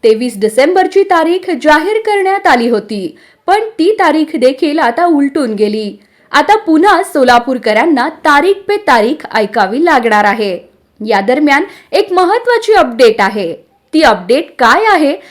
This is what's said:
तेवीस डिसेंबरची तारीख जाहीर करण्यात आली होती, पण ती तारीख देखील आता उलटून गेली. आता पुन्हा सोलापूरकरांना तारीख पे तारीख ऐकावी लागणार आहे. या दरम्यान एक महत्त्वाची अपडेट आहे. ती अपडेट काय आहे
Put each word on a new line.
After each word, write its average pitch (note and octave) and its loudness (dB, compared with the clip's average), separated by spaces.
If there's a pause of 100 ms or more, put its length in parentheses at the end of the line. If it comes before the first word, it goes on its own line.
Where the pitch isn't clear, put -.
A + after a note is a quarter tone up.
तेवीस A3 -6
डिसेंबरची F4+ 0
तारीख F#4 -2 (120)
जाहीर D#4 0
करण्यात G4+ -2
आली B3 2
होती, G#3+ -6 (300)
पण G4+ 2 (180)
ती E4 2
तारीख D#4 0
देखील C#4 0
आता D4+ 0
उलटून C#4+ 0
गेली. G#3 -4 (360)
आता D4+ 2
पुन्हा F4+ 2
सोलापूरकरांना B3 0 (160)
तारीख E4 2
पे G4+ 0
तारीख C4+ 0
ऐकावी A3 -2
लागणार A3+ 2
आहे. G#3 -2 (480)
या G#3 0
दरम्यान C#4 0 (280)
एक - 0
महत्त्वाची A4+ 0
अपडेट B3 2
आहे. G3 -2 (420)
ती D#4 2
अपडेट A3+ 0
काय C4 2
आहे D#4 0 (140)